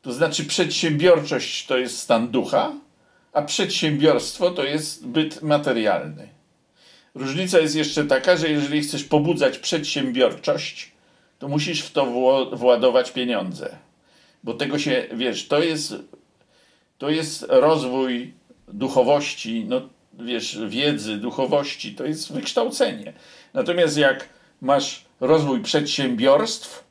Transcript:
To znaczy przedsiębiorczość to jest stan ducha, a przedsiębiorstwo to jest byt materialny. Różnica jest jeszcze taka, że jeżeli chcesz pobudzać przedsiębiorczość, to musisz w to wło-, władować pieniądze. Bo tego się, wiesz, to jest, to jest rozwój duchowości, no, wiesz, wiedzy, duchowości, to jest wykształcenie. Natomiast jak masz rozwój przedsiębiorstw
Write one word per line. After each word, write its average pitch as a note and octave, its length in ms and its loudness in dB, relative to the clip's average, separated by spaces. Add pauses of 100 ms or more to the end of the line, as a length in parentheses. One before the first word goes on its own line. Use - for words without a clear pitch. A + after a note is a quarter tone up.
To B2+ 120 -8
znaczy D3+ 320 -2
przedsiębiorczość D#3 1200 2
to C3 120 0
jest B2+ 220 -4
stan A#2 280 2
ducha, C#3 440 0 (640)
a D3 80 0
przedsiębiorstwo D3+ 1080 0
to D3+ 120 -4
jest C#3+ 440 -6
byt D#3 340 -2
materialny. A2+ 840 0 (880)
Różnica E3 440 0
jest D3+ 160 2
jeszcze D3+ 300 0
taka, C#3+ 320 2
że D#3+ 120 0
jeżeli D3 320 0
chcesz D3 220 -6
pobudzać D3 540 2
przedsiębiorczość, - 1300 -2 (480)
to C3+ 80 -10
musisz D3+ 340 -2
w - 100 -12
to C#3 140 2
wło-, B2+ 520 2
władować A#2+ 540 4
pieniądze. A2 680 -4 (680)
Bo A2+ 100 -6
tego D3 260 -2
się, C3 340 0
wiesz, A#2 340 -4
to D3 160 2
jest, D3+ 320 -4 (1000)
to C#3 120 -6
jest D#3 400 -4
rozwój C3 840 2 (340)
duchowości, A#2+ 1000 0
no, B2+ 140 -2 (380)
wiesz, A#2 480 -6
wiedzy, A2 500 -2
duchowości, B2+ 800 -4
to B2+ 100 -8
jest D#3 280 -8
wykształcenie. E3 800 -2 (400)
Natomiast D#3 440 2
jak C3+ 320 2 (320)
masz C#3 440 0 (140)
rozwój C3+ 420 2
przedsiębiorstw C#3 1300 0